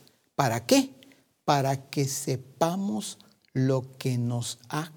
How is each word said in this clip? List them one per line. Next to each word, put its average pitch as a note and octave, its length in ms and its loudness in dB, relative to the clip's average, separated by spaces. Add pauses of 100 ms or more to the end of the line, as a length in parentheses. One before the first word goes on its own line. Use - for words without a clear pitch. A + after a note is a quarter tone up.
(360)
¿Para A#2 280 0
qué? C4+ 300 4 (500)
Para C3+ 460 2
que C#3 160 0
sepamos F#3+ 1120 -4 (340)
lo C3 460 0
que B2+ 200 -2
nos A#2+ 400 -4 (100)
ha D#3 280 -6